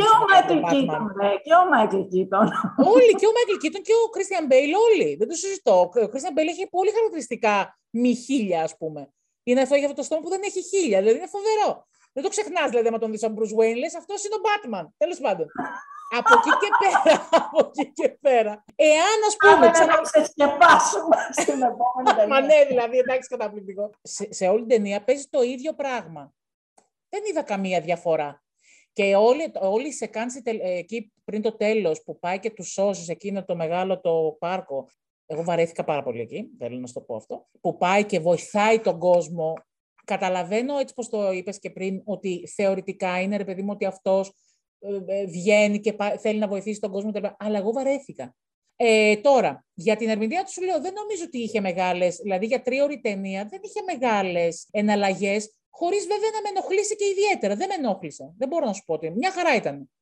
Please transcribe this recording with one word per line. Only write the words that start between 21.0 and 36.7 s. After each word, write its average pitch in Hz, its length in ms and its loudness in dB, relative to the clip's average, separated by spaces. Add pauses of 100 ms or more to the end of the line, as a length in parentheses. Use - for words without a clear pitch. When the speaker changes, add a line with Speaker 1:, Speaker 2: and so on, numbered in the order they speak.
Speaker 1:
στην 277 320 -2
επόμενη 254 520 0
Speaker 2:
<laughs> 311 160 2
Μα 269 100 4
Speaker 1:
ταινία. - 0 -
Speaker 2:
ναι, 294 280 6
δηλαδή, 247 300 0
εντάξει, 254 300 0
καταπληκτικό. 208 640 -8 (120)
Σε, - 300 -10
σε 185 160 -2
όλη 208 100 4
την 233 100 -6
ταινία 208 360 0
παίζει 277 260 0
το 277 120 0
ίδιο 254 320 -4
πράγμα. 170 580 -8 (760)
Δεν 415 220 -8
είδα 302 120 -4
καμία 190 380 -2
διαφορά. 156 600 -4 (500)
Και 196 240 0
όλη, 254 440 2
όλη 208 280 -2
η 269 40 -10
σεκάνση 247 500 -10
τελ-, 220 180 -6
ε, 180 180 -4
εκεί 214 340 -10 (120)
πριν 208 180 -8
το 220 140 -2
τέλος, 208 460 0
που 160 160 -14
πάει 180 200 -4
και 214 120 -6
τους 196 220 -16
σώσει 196 320 -2
σε 165 80 -8
εκείνο 196 320 -8
το 180 120 -4
μεγάλο 180 440 -2
το 160 380 0
πάρκο, 170 500 -6 (380)
εγώ 156 180 -8
βαρέθηκα 170 400 -2
πάρα 147 180 -4
πολύ 120 180 -6
εκεί, 127 380 -10
θέλω 123 200 -10